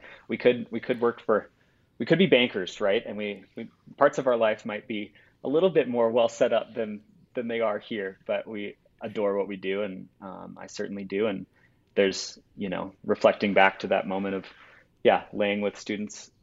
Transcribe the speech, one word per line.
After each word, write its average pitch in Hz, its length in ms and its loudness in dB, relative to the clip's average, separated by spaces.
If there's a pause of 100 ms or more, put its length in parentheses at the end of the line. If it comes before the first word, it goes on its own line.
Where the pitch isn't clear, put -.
(280)
We 113 100 -4
could, 123 320 2
we 113 100 -6
could 120 220 -4
work 120 240 0
for, 107 240 0 (480)
we 120 80 -4
could 165 140 4
be 185 80 6
bankers, 120 540 2
right? 101 240 2
And 107 120 -8
we, 101 260 -8 (120)
we, 113 120 -12 (300)
parts 147 200 4
of 135 100 -2
our 123 80 4
life 110 300 0
might 104 220 -8
be 104 260 -6 (300)
a - 60 -6
little 165 200 2
bit 147 180 2
more 120 220 2
well 117 200 2
set 120 240 0
up 110 200 0
than, 107 280 -6 (340)
than 117 120 -4
they 117 140 -4
are 107 180 0
here, 98 460 -8
but 101 220 -4
we 104 280 -10 (260)
adore 104 360 -2
what 95 100 -2
we 101 80 -8
do. 95 280 -4
And, 95 240 -8 (140)
um, 92 380 -14
I 95 80 -16
certainly 101 360 -8
do. 98 240 -2
And 95 180 -4 (500)
there's, - 440 0 (180)
you 101 120 -6
know, 90 240 -6 (120)
reflecting 104 480 4
back 95 260 6
to 98 80 -8
that 98 200 0
moment 98 280 -4
of, 95 100 -8 (580)
yeah, 98 200 6 (100)
laying 101 280 0
with 101 160 -4
students - 540 -10 (120)